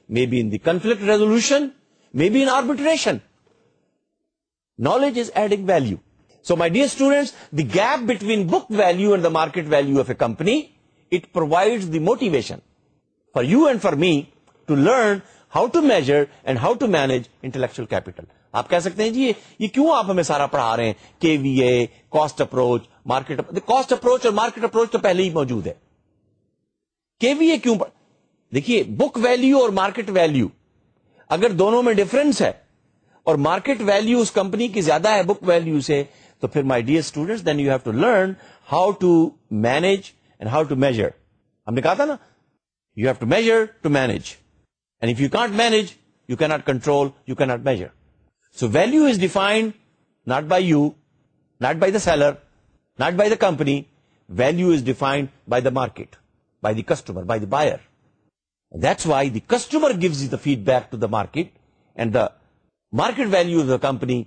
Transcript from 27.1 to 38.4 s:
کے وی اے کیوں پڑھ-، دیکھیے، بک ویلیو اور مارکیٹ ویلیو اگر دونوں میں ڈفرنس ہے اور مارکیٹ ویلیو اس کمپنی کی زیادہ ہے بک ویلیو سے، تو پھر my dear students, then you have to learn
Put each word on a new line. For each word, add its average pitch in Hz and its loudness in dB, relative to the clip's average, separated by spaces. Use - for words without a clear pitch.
کے 247 2
وی 330 4
اے 302 2
کیوں 233 2
پڑھ-، - -6
دیکھیے، 185 0
بک 269 0
ویلیو 254 4
اور 233 4
مارکیٹ 202 -4
ویلیو 151 2
اگر 220 2
دونوں 226 2
میں 240 2
ڈفرنس 240 0
ہے 127 0
اور 160 2
مارکیٹ 202 -2
ویلیو 220 2
اس 220 0
کمپنی 208 -2
کی 202 -4
زیادہ 160 2
ہے 190 2
بک 202 -6
ویلیو 165 2
سے، 143 0
تو 120 -4
پھر 147 -2
my 123 2
dear 156 2
students, 180 -6
then 151 -2
you 139 0
have 131 -4
to 113 -4
learn 190 2